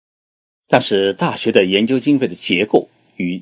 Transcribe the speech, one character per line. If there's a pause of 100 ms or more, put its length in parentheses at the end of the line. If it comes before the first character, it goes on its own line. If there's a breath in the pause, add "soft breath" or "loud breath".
(680)
但
是
大
学
的
研
究
经
费
的
结
构 (300)
与